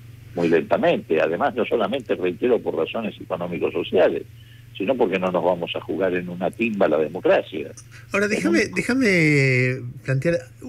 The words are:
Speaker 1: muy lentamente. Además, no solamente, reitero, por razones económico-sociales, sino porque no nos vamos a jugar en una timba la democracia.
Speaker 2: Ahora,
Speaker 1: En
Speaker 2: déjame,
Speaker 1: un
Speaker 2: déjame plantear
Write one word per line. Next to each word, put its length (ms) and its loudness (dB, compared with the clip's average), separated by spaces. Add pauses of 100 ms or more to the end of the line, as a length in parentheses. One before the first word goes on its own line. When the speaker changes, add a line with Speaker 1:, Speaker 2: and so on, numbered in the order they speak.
(360)
Speaker 1:
muy 120 0
lentamente. 720 2
Además, 340 0
no 100 0
solamente, 500 -2
reitero, 440 0
por 160 -4
razones 440 -4
económico-sociales, 1040 -2 (540)
sino 180 -2
porque 240 0
no 100 0
nos 140 0
vamos 320 0
a 60 -8
jugar 340 -2
en 140 -4
una 200 -4
timba 380 0
la 100 2
democracia. 760 0 (400)
Speaker 2:
Ahora, 140 0
Speaker 1:
En 60 -2
Speaker 2:
déjame, 340 2
Speaker 1:
un 60 -6
Speaker 2:
déjame 1080 2 (220)
plantear 360 0 (300)